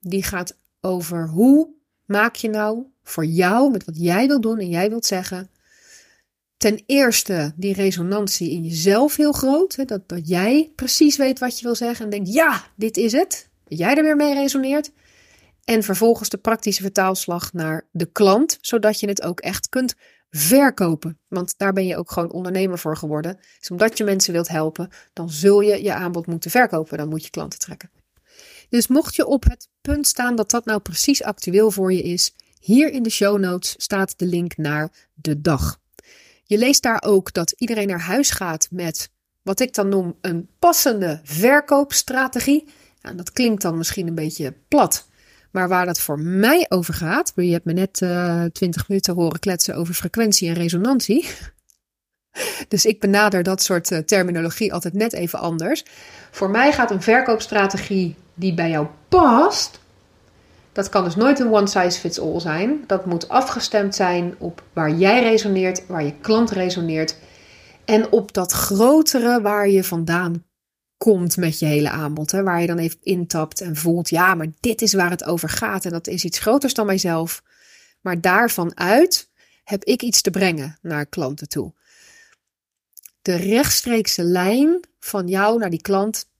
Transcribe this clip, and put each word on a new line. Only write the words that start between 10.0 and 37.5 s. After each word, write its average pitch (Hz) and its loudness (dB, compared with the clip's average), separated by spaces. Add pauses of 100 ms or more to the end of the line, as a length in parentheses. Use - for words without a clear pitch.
dat 170 -8
jij 226 2
precies 277 2
weet 269 0
wat 247 -4
je - -16
wil 240 -2
zeggen 233 -6
en 214 -6
denkt, 202 -4
"Ja, 294 2 (120)
dit 220 -4
is 233 0
het." 330 -2 (200)
Dat 156 -10
jij 196 2
er 311 4
weer 311 4
mee 294 2
resoneert. 277 0 (760)
En 226 2
vervolgens 214 2
de 208 -8
praktische 220 -2
vertaalslag 190 -2
naar 160 -6
de 170 -4
klant, 214 2
zodat 214 0
je 208 -4
het 202 -4
ook 170 -6
echt - -8
kunt 254 -4 (360)
verkopen. 165 0 (100)
Want 180 -6
daar 196 0
ben 190 0
je 180 -4
ook - -8
gewoon 170 -4
ondernemer 185 -4
voor 160 -4
geworden. 156 -6 (200)
Dus - -14
omdat 214 0
je 220 -2
mensen 196 0
wilt 170 -2
helpen, 160 -4 (220)
dan 170 -10
zul 196 4
je 208 2
je 202 -2
aanbod 175 -6
moeten 170 -6
verkopen. 165 0
Dan 147 -6
moet 160 -6
je - -18
klanten - -12
trekken. - -14 (800)
Dus 240 0
mocht 277 2
je - 0
op - 0
het - 2 (120)
punt 285 -2
staan 247 -2
dat 214 -2
dat 233 0
nou 214 -2
precies - 0
actueel 208 2
voor 185 0
je 180 0
is, - -2 (260)
hier 277 4
in 262 -4
de 226 -2
show 208 0
notes 180 -2
staat 190 -4
de 180 -2
link 175 -2
naar 151 -4
de 151 -4
dag. 143 -2 (640)
Je 208 0
leest 254 2
daar 226 0
ook 190 2
dat 170 -2